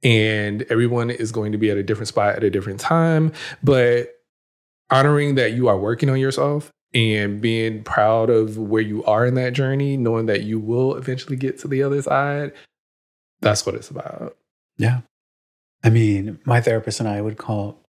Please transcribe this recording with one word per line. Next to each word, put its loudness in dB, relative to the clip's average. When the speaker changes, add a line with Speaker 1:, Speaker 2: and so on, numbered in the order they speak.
Speaker 1:
and 2
everyone 0
is -6
going -4
to -4
be 2
at 0
a -2
different -4
spot 0
at -4
a 4
different -4
time. 2
But 2
honoring 4
that 2
you 2
are 4
working 0
on 2
yourself -2
and 0
being -2
proud 2
of 2
where -2
you -4
are 2
in 0
that -2
journey, -2
knowing -2
that 0
you -4
will -2
eventually -8
get -6
to -12
the -2
other -2
side, -2
that's 2
what -4
it's -12
about. -12
Speaker 2:
Yeah. 2
I 6
mean, 2
my 4
therapist 0
and -2
I -2
would -6
call -6